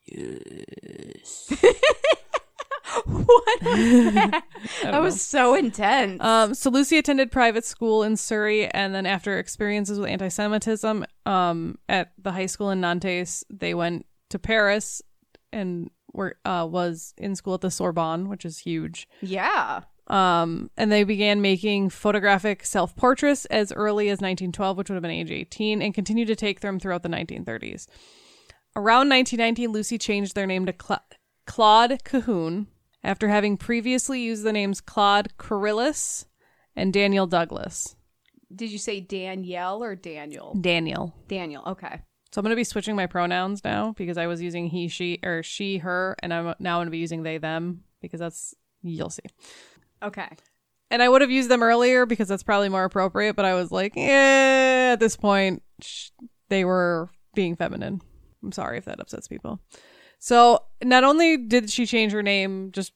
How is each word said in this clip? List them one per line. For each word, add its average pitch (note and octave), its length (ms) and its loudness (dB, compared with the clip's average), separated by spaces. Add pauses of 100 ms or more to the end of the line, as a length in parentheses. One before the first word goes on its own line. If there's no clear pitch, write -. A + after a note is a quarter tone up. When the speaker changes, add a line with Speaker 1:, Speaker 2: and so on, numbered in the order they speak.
Speaker 1:
Yes. - 1500 -16
Speaker 2:
<laughs> - 60 4 (1400)
What - 200 -2 (380)
was A3 500 6
that? A3+ 300 2
Speaker 1:
<laughs> - 0 - (380)
I - 20 -2
don't C#4 80 -2
Speaker 2:
That C#4+ 100 2
was F4+ 140 2
Speaker 1:
know. - 20 -6 (220)
Speaker 2:
so B3+ 160 6
intense. A3+ 680 0
Speaker 1:
Um, A3 320 4
so C4+ 160 0
Lucy C#4 300 4
attended C4+ 320 2
private A#3 340 2
school A3 380 0
in G#3+ 140 2
Surrey, G#3+ 500 0
and G3 260 -2
then F#3+ 140 -4
after F#3+ 320 -2
experiences G#3 600 -4
with G3 100 -4
anti-Semitism, G#3 920 -2 (220)
um, E3+ 540 -2 (100)
at F3+ 220 -2 (100)
the F#3+ 100 -6
high F#3 140 -4
school G3 240 -6
in F#3+ 120 0
Nantes, F3+ 680 -4
they F3+ 240 -6
went E3+ 320 -4 (240)
to - 80 -8
Paris G#3+ 640 0 (500)
and F3+ 380 -6 (240)
were, G3 320 -8
uh, F3 240 -2
was F3 480 -4
in G3 180 -6
school F#3 200 -6
at F#3 60 -6
the F#3 100 -2
Sorbonne, E3+ 580 -2
which G3+ 160 -10
is E3 140 -12
huge. D#3+ 480 -8 (140)
Speaker 2:
Yeah. F#3+ 600 -2 (260)
Speaker 1:
Um, E3+ 680 2
and G#3+ 140 2
they G#3 120 6
began G#3 380 2
making G3 480 2
photographic G3+ 720 0
self-portraits B3+ 840 2
as G#3 280 -2
early G#3 360 0
as G3 120 -2
nineteen F#3 300 -4
twelve, F#3+ 260 -4
which G3 120 -8
would G3 60 -6
have F3+ 80 -6
been E3+ 80 -6
age E3 200 -6
eighteen, G#3+ 500 -4
and G3+ 140 -2
continued G#3+ 320 0
to A3 80 0
take G3+ 240 -4
them G3 200 -6
throughout F3 220 -4
the F3 80 -8
nineteen - 340 -8
thirties. - 440 -12 (880)
Around A#3 340 4
nineteen B3+ 300 2
nineteen, A#3 320 0
Lucy G#3+ 260 -4
changed G3+ 380 -4
their G3 120 -4
name F#3 200 -2
to F3+ 60 -4
Cla-, - 280 -6 (460)
Claude A3 560 6
Cahoon, G3 640 -2 (360)
after G3 240 -2
having G#3 300 2
previously B3 640 -2
used A3+ 220 -6
the G#3+ 100 0
names G3+ 280 -2
Claude G3+ 560 2
Carrillis G#3+ 880 -2 (500)
and F#3+ 180 -2
Daniel G3 340 2
Douglas. - 680 -4 (600)
Speaker 2:
Did A3 160 -10
you G#3 60 -10
say G3+ 240 -8
Danielle F#3 840 -8
or G#3+ 120 -8
Daniel? D3+ 640 -14
Speaker 1:
Daniel. E3+ 540 0 (140)
Speaker 2:
Daniel, E3+ 400 -10
okay. F3+ 340 -12 (300)
Speaker 1:
So - 80 -6
I'm G3 40 -4
gonna A3 120 0
be A#3 80 0
switching G#3+ 320 -6
my F#3+ 120 -2
pronouns F3+ 560 -2
now G#3 340 -4
because F3 200 -6
I E3+ 100 -2
was E3+ 140 -6
using E3+ 260 -6
he, E3+ 200 -4
she, F3 360 -6
or E3 200 -4
she, G3 360 -6
her, F#3 440 -4
and F3 100 -6
I'm E3+ 260 -4
now F3 200 -2
gonna E3+ 120 -4
be E3 60 -8
using E3 260 -6
they, D#3+ 140 -6
them E3 460 -6 (180)
because - 180 -12
that's, - 360 -10 (260)
you'll E3+ 280 -8
see. - 140 -14 (800)
Speaker 2:
Okay. G3+ 280 -10 (600)
Speaker 1:
And A#3+ 100 2
I B3 80 6
would C4 120 8
have C4 100 2
used C4 180 0
them A#3+ 140 4
earlier B3 420 4
because A3 220 -2
that's G3 160 -4
probably G3+ 260 2
more F#3+ 140 0
appropriate, G3 520 0
but G3+ 100 0
I F#3 100 2
was F3+ 160 -2
like, F#3+ 260 -2
"Eh," C4+ 920 6
at A#3+ 80 2
this A3 160 2
point, G3 480 2 (180)
sh-, - 280 -16 (400)
they F#3+ 160 2
were F3 440 0 (240)
being F3 220 -2
feminine. F3 460 -6 (420)
I'm G3 80 -10
sorry - 260 -8
if - 80 -14
that - 140 -14
upsets - 280 -14
people. - 320 -12 (600)
So A#3+ 440 6 (200)
not B3+ 200 6
only D#4+ 340 6
did A3+ 340 2
she A#3+ 140 0
change A3 280 2
her G#3+ 80 -2
name G3 520 -2
just F#3+ 220 -8